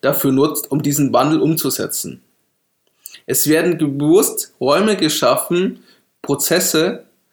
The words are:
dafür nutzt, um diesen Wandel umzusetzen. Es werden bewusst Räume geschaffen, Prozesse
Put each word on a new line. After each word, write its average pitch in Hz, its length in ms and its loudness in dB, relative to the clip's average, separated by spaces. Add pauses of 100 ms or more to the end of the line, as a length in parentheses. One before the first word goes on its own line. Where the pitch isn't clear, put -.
dafür 139 300 0
nutzt, 147 400 0
um 147 100 0
diesen 139 320 0
Wandel 147 280 2
umzusetzen. 123 840 -4 (1040)
Es - 200 -2
werden 165 300 2
bewusst 151 840 0
Räume 180 360 2
geschaffen, 170 880 0 (400)
Prozesse 165 800 0 (300)